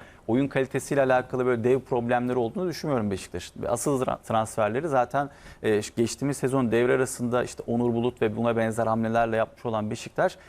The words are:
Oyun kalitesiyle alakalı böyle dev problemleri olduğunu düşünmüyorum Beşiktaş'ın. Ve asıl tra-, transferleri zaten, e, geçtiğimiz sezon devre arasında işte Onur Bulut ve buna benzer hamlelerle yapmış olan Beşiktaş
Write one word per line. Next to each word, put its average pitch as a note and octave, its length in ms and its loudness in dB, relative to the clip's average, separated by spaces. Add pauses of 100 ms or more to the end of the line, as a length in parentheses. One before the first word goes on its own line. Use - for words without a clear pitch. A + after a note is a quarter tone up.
(280)
Oyun C3+ 200 2
kalitesiyle C3+ 540 0
alakalı B2+ 440 2
böyle A#2+ 180 2
dev B2+ 160 4
problemleri B2 580 0
olduğunu B2 300 -2
düşünmüyorum C3+ 420 -2
Beşiktaş'ın. - 520 -8
Ve - 60 -4
asıl B2+ 340 0
tra-, - 200 -2
transferleri A2 640 0
zaten, C3+ 420 0 (320)
e, G#2+ 180 4 (160)
geçtiğimiz C3 400 -2
sezon B2+ 360 0
devre B2 220 4
arasında B2 500 0
işte - 220 -12
Onur A#2+ 280 2
Bulut A#2+ 280 0
ve G#2+ 140 0
buna A#2 200 0
benzer A2+ 300 0
hamlelerle A2+ 500 0
yapmış - 300 -2
olan G#2+ 240 -2
Beşiktaş - 480 -4 (100)